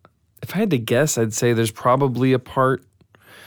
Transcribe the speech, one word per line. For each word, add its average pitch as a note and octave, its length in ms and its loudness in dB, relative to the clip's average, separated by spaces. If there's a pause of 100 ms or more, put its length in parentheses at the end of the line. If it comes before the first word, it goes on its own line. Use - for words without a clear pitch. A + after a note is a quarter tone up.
(420)
if - 140 -10
I F3 40 -2
had A3 100 0
to D3 80 2
guess, B2 400 0
I'd A2+ 160 -2
say A#2+ 180 0
there's A2+ 200 0 (160)
probably C3 440 2
a B2+ 80 2
part C3 460 -2 (600)